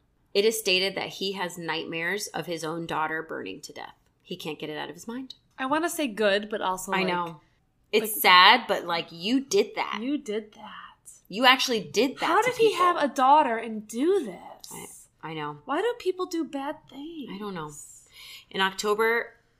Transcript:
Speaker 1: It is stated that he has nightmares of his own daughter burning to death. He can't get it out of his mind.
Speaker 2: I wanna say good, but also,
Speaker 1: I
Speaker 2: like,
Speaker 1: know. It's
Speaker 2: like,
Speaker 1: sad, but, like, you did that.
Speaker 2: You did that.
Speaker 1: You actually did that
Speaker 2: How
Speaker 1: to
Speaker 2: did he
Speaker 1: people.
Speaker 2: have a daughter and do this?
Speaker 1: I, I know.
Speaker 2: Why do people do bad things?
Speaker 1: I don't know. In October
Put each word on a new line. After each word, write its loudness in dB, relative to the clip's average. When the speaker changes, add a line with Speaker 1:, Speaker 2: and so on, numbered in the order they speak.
Speaker 1:
It 4
is 2
stated 0
that -4
he -6
has -6
nightmares -4
of -8
his -6
own -6
daughter -2
burning -10
to -18
death. -16
He -12
can't -10
get -10
it -8
out -8
of -16
his -18
mind. -12
Speaker 2:
I -6
wanna 0
say -4
good, 0
but -6
also, -4
Speaker 1:
I 2
Speaker 2:
like, 0
Speaker 1:
know. -4
It's 2
Speaker 2:
like, -4
Speaker 1:
sad, 10
but, -2
like, -4
you 0
did 0
that. -4
Speaker 2:
You -4
did -8
that. -20
Speaker 1:
You 0
actually 4
did 0
that -2
Speaker 2:
How 4
Speaker 1:
to 0
Speaker 2:
did -2
he 6
Speaker 1:
people. 2
Speaker 2:
have 4
a 0
daughter 6
and -8
do 2
this? -14
Speaker 1:
I, -12
I -10
know. -6
Speaker 2:
Why -2
do 0
people -2
do -4
bad -8
things? -12
Speaker 1:
I -8
don't -10
know. -8
In -4
October 2